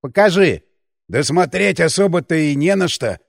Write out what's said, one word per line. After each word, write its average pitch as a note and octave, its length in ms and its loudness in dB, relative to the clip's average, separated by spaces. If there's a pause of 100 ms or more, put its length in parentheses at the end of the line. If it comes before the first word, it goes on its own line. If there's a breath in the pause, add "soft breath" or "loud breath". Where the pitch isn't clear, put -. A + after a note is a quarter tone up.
«Покажи!» F3 600 2 (440)
«Да B2+ 160 -2
смотреть F3+ 560 -2
особо-то E3+ 540 0
и D3+ 220 0
не E3 200 0
на F#3 120 0
что. G#2+ 420 -6